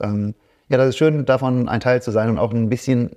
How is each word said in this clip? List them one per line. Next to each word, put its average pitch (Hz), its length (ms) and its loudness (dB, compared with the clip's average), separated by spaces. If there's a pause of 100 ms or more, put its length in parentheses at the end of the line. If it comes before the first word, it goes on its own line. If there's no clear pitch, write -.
ähm, 104 320 -2 (360)
ja, 139 80 2
das 131 120 4
ist 120 80 -4
schön, 151 280 2
davon 127 440 0
ein 117 100 -2
Teil 127 220 0
zu - 80 -6
sein 110 200 0
und 104 100 0
auch 107 140 0
ein 113 160 0
bisschen, 120 480 0